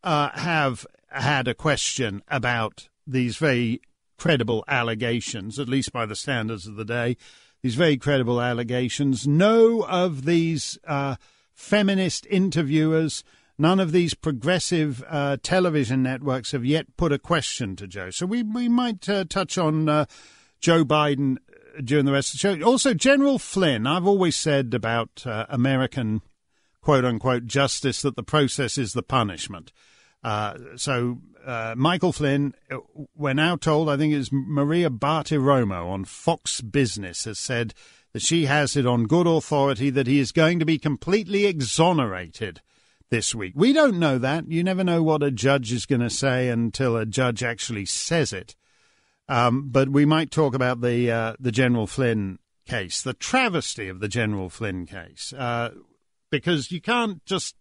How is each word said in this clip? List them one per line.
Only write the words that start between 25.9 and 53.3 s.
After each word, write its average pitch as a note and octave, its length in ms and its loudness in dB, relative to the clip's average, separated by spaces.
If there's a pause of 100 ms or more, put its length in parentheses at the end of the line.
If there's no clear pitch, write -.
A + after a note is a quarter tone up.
quote-unquote B2 680 2
justice C#3 560 0
that C#3 140 -2
the A#2 60 -8
process C#3 560 0
is A#2 140 -4
the A#2+ 100 -4
punishment. G2 720 -4 (520)
Uh, G#2+ 320 -4 (200)
so, B2 420 -2 (260)
uh, A2+ 320 -6
Michael E3+ 360 2
Flynn, C#3+ 420 0 (160)
uh, C3+ 80 -10 (360)
we're C#3+ 200 -4
now D#3+ 220 0
told, D#3 320 2
I C#3+ 80 0
think D3+ 180 2
it's C3+ 180 -4
Maria C#3+ 560 0
Bartiromo C3 1000 0
on F#2+ 160 -4
Fox - 560 -4
Business G#2 640 -2
has G#2+ 140 -10
said A#2 360 -4 (380)
that - 100 -6
she E3 240 2
has C#3+ 300 2
it C3 100 2
on A#2+ 200 2
good E3 200 4
authority C#3 640 2
that C3 160 0
he C#3 140 4
is B2+ 120 -2
going E3 260 4
to D#3+ 60 0
be D#3 140 2
completely G3 680 0
exonerated A#2+ 1120 0 (500)
this A2+ 240 0
week. G2 220 -6
We A3+ 160 4
don't C#4+ 260 4
know D3+ 200 2
that. C3+ 300 -2
You E3 140 -2
never F#3 220 0
know E3+ 180 2
what D#3 200 2
a C#3+ 80 2
judge B2 420 0
is A#2+ 140 -4
gonna A#2+ 220 0
say B2+ 400 0
until A#2 480 0
a A2 80 -2
judge A#2 380 -2
actually A#2 440 -6
says - 460 -2
it. F#2 220 -12 (720)
Um, B2 420 2
but C3+ 180 2
we C#3+ 160 4
might D#3 260 4
talk C#3+ 240 0
about B2+ 260 0
the, A#2+ 300 2
uh, A2+ 300 -2
the B2 120 -2
General A#2+ 340 2
Flynn A2 520 -2 (280)
case, G2+ 360 -6
the F3 120 -6
travesty F3 720 -2